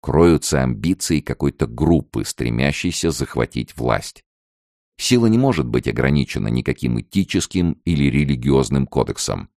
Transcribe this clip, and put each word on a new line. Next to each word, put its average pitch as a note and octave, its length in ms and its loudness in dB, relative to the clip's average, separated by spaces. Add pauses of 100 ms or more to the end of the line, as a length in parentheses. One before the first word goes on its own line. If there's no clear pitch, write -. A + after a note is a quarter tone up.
кроются D2+ 600 4
амбиции D2 580 -2
какой-то - 460 -4
группы, D#2 580 0
стремящейся C#2 840 -2
захватить B1 680 -4
власть. - 480 -4 (720)
Сила A#2+ 280 2
не A2 120 4
может G#2+ 280 2
быть A#1+ 220 -2
ограничена B1 600 0
никаким B1 520 -2
этическим F2+ 840 -2
или D2+ 200 2
религиозным C2+ 840 2
кодексом - 640 -4 (100)